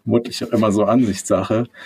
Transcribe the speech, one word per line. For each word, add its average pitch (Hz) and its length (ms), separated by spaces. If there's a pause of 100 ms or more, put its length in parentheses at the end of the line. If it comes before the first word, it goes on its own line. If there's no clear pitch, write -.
vermutlich 117 420
auch - 60
immer 107 200
so 104 140
Ansichtssache. 107 800 (200)